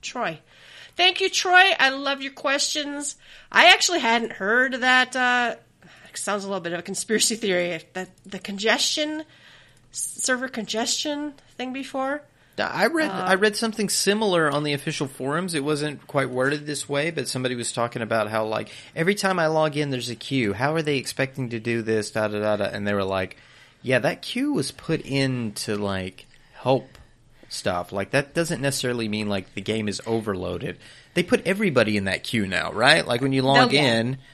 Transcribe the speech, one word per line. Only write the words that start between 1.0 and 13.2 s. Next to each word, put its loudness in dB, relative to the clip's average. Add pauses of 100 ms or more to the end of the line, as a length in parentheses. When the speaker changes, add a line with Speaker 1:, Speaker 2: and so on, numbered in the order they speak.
Speaker 1:
you, 2
Troy. 6
I 6
love -4
your -8
questions. -4 (340)
I 6
actually 4
hadn't 0
heard 0
that, 2
uh, 0 (540)
it -16
sounds -4
a -8
little -4
bit -6
of -4
a -10
conspiracy 0
theory, 0 (120)
that -10 (160)
the -10
congestion, 0 (680)
server -4
congestion -4 (220)
thing -8
before. -4 (360)
Speaker 2:
I 0
read, 2
Speaker 1:
Uh, -4
Speaker 2:
I 2